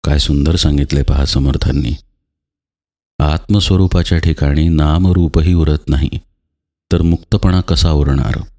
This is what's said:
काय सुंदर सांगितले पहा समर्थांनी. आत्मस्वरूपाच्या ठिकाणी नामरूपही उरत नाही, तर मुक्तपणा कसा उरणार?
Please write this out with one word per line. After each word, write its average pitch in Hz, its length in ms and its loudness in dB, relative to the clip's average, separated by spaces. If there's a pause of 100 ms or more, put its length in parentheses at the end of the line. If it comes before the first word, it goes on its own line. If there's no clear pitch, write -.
काय 73 160 0
सुंदर 73 360 0
सांगितले 71 480 0
पहा 67 220 0
समर्थांनी. 67 680 -2 (1300)
आत्मस्वरूपाच्या 90 960 0
ठिकाणी 76 500 0
नामरूपही 82 880 2
उरत 76 360 0
नाही, 69 200 0 (840)
तर 85 100 0
मुक्तपणा 92 600 0
कसा 82 300 0
उरणार? 67 480 0 (200)